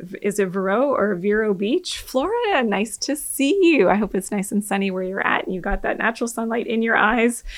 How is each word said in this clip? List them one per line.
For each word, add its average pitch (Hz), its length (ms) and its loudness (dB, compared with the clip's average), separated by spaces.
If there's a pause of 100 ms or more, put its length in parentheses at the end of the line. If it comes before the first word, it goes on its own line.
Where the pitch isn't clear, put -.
(220)
is 202 160 0
it 190 120 0
Vero 196 400 0
or 202 260 0
Vero 208 360 0
Beach, 214 460 -2
Florida? 392 640 0
Nice 208 360 -2
to 285 180 -2
see 294 440 0
you. 294 280 6
I 190 80 4
hope 208 180 -2
it's 185 160 -4
nice 202 220 -2
and 208 100 0
sunny 196 300 -2
where 185 100 -4
you're 185 240 -4
at - 180 2
and - 80 -6
you 185 80 -4
got 196 220 -2
that - 160 -2
natural 233 300 -2
sunlight 226 400 -4
in 226 120 0
your 226 160 2
eyes 233 460 2 (160)